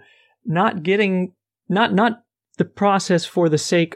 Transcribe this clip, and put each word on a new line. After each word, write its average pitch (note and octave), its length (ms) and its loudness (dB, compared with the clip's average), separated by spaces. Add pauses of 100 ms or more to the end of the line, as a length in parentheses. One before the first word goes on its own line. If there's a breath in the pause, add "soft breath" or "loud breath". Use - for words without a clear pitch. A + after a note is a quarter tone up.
(460 soft breath)
not F#3 380 -2
getting, F#3 500 -2 (340)
not, G#3 260 0
not A3+ 300 0 (340)
the - 80 0
process G3 580 0
for E3+ 260 0
the D3+ 80 2
sake E3 380 0